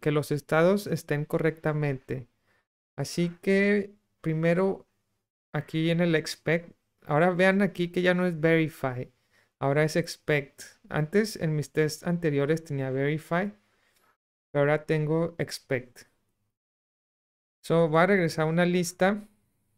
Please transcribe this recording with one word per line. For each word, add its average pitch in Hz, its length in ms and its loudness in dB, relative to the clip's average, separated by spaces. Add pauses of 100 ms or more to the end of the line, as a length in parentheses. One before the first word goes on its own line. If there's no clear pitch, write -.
que 151 100 -2
los 147 200 -2
estados 165 560 2
estén 151 380 -4
correctamente. 147 1040 -2 (680)
Así 170 340 -2 (100)
que, 202 540 0 (260)
primero, 170 640 0 (640)
aquí 160 380 -2
en 170 100 2
el 175 140 2
expect, 156 580 -2 (340)
ahora 156 240 2
vean 190 320 2
aquí 175 260 -2
que 180 140 -4
ya 180 100 2
no 180 140 0
es 170 120 -2
verify, 151 720 0 (480)
ahora 143 260 2
es 151 120 0
expect. 151 680 -4 (280)
Antes, 202 460 0
en 156 200 -2
mis 147 160 -4
tests 151 340 -2
anteriores 160 580 0
tenía 135 260 -6
verify, 156 600 -2 (1000)
pero 143 120 0
ahora 151 220 0
tengo 160 540 -2
expect. - 640 -8 (1600)
So, 165 260 2
voy 160 140 4
a 180 40 4
regresar 170 400 0
a - 40 0
una 175 160 2
lista 180 600 0 (520)